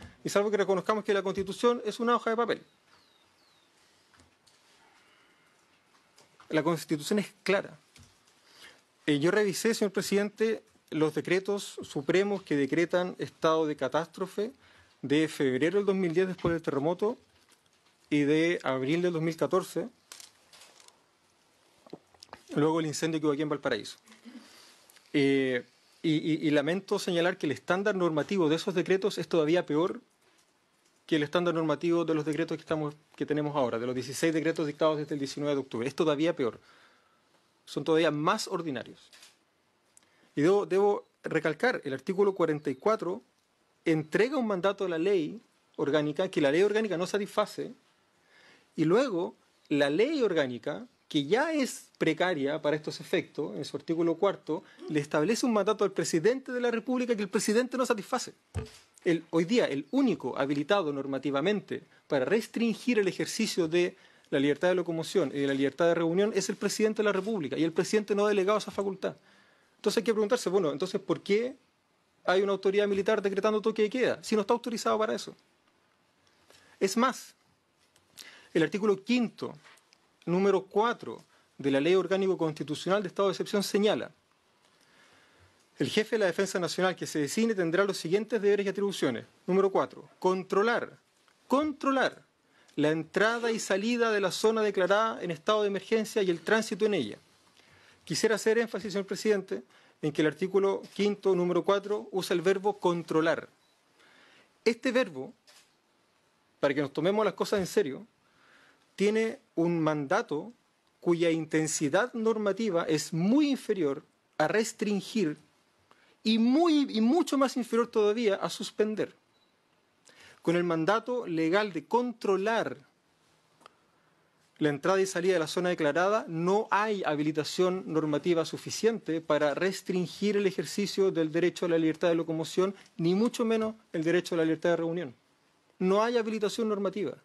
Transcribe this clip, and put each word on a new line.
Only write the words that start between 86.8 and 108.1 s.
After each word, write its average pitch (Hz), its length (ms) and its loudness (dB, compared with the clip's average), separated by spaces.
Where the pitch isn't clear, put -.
que 156 120 -8
se 160 120 -4
designe 220 360 0
tendrá 180 300 2
los 190 120 -2
siguientes 208 440 -2
deberes 202 240 2
y 196 40 -2
atribuciones". 175 560 -2
Número 190 240 4
cuatro, - 380 -2
controlar, 185 800 0
controlar 269 760 0
la 151 140 2
entrada 214 640 0
y 220 80 -2
salida 226 520 0
de 208 80 0
la 185 120 0
zona 220 300 2
declarada 208 600 2
en 175 80 -4
estado 214 300 0
de 202 80 0
emergencia 214 520 -2
y 185 80 0
el 165 120 0
tránsito 214 440 0
en 208 80 2
ella. 117 240 -4
Quisiera 214 320 0
hacer 220 220 2
énfasis, 220 340 -4
señor 196 140 -4
presidente, 196 580 -2
en 151 100 -2
que 156 120 2
el 156 40 6
artículo 190 540 0
quinto, 202 420 0
número 175 280 2
cuatro, 202 480 0
usa 190 220 -2
el 180 80 0
verbo 196 380 0
controlar. 160 680 0
Este 233 260 0
verbo, 185 420 -2
para 139 140 2
que 147 80 -2
nos 139 100 -4
tomemos 202 320 0
las 196 100 0
cosas 208 260 -2
en 180 80 -4
serio, 175 380 -2